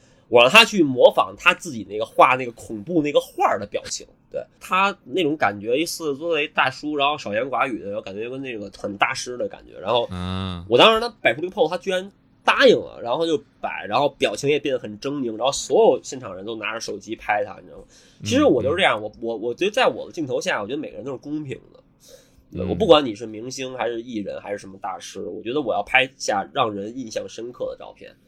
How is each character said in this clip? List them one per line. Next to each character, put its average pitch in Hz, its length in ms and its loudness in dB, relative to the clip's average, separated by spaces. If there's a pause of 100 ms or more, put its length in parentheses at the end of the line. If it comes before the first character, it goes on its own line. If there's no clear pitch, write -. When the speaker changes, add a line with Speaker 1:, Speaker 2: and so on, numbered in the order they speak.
(280)
Speaker 1:
我 117 140 8
让 127 80 8
他 220 120 10
去 208 200 2
模 135 280 8
仿 101 280 2
他 175 160 4
自 170 180 -8
己 113 160 -10
那 101 80 -8
个 107 80 -2
画 135 300 6
那 131 100 -2
个 117 80 -8
恐 110 300 -12
怖 165 180 0
那 147 100 0
个 147 80 2
画 - 280 0
儿 247 120 0
的 104 60 -8
表 - 220 -8
情。 - 200 -10 (240)
对， 69 140 -8 (160)
他 190 340 0 (100)
那 151 180 -2
种 151 140 0
感 104 220 0
觉， 107 200 -2
一 165 80 -2
四 160 260 -6
十 135 60 -8
多 165 140 -4
岁 151 160 0
大 151 200 0
叔， 147 280 -6
然 143 120 2
后 147 80 -2
少 110 160 -8
言 107 120 0
寡 127 220 -2
语 117 120 -6
的， 101 240 -8
感 98 120 -12
觉 110 140 -8
跟 135 140 -10
那 123 160 -10
个 98 180 -12
很 101 220 -8
大 120 160 2
师 123 240 -8
的 131 100 -4
感 - 180 -16
觉。 58 140 -18
然 90 100 -6
后 117 200 2
Speaker 2:
嗯。 92 580 -6
Speaker 1:
我 113 80 4
当 190 160 8
时 226 80 2
他 240 80 -4 (140)
摆 120 100 2
出 131 80 -6
这 175 80 -4
个 185 60 -12
pose， 160 160 2
他 180 80 -4
居 185 100 -8
然 185 220 -4 (320)
答 226 240 4
应 208 100 8
了， 71 240 -8
然 117 160 -2
后 165 80 -2
就 165 140 2 (220)
摆， 82 280 -8
然 104 80 -2
后 143 120 2
表 127 260 -2
情 139 160 -2
也 147 80 2
变 147 140 -4
得 127 60 0
很 104 200 -12
狰 143 220 -6
狞， 113 160 -4
然 117 100 -2
后 139 60 2
所 175 320 2
有 143 180 4
现 - 160 -12
场 113 160 -12
人 92 100 -12
都 113 120 -8
拿 107 180 -6
着 113 60 -8
手 107 180 -8
机 104 160 -12
拍 107 300 -2
他， 95 160 -10
你 90 60 -20
知 - 60 -20
道 - 60 -20
吗？ 95 60 -20 (400)
其 104 100 0
实 285 100 6
我 165 160 6
就 123 100 0
是 165 60 0
这 190 60 0
样， 135 180 4
Speaker 2:
嗯， - 0 -
嗯。 - 20 -6
Speaker 1:
我， 107 180 -8
我， 113 160 -4
我 113 180 -4
觉 - 100 -2
得 196 60 2
在 240 160 2
我 107 180 0
的 82 80 -16
镜 156 140 -6
头 127 140 -4
下， 165 200 -2
我 101 60 -6
觉 110 60 -8
得 147 60 -4
每 131 120 -8
个 - 60 -16
人 104 80 -12
都 139 80 -8
是 131 60 -8
公 151 260 -10
平 135 120 -10 (160)
的。 - 80 -20 (720)
对， - 120 -6
Speaker 2:
嗯。 - 40 -4
Speaker 1:
我 202 60 -2
不 185 120 0
管 151 180 8
你 113 100 -4
是 117 100 -12
明 110 240 -12
星 131 280 -10
还 117 100 -2
是 117 160 -4
艺 123 140 -10
人 85 240 -6
还 95 100 -12
是 101 80 -6
什 98 100 -16
么 95 140 -18
大 92 160 -10
师， - 240 -14
我 92 200 -10
觉 107 100 -6
得 147 80 -2
我 117 120 -2
要 90 80 0
拍 131 360 0
下 104 360 -4
让 117 220 -2
人 107 240 -10
印 120 100 -12
象 107 200 -8
深 120 240 -12
刻 - 180 -8
的 - 80 -12
照 - 140 -18
片。 - 200 -20 (140)